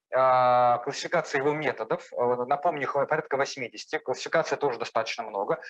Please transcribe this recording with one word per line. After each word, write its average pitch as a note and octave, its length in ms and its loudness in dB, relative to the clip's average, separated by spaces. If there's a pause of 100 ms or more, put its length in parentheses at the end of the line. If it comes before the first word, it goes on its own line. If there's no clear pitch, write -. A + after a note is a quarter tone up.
(100)
э, B2 760 6
классификации D#3+ 540 -2
его C#3+ 140 2
методов. D3 600 -4
Э, B2 340 0
напомню, C#3+ 360 0
их B2+ 100 -4
порядка C#3+ 440 -2
восьмидесяти. C3+ 600 -4
Классификаций - 580 -2
тоже B2+ 220 -2
достаточно A2+ 460 -4
много. A2 460 -4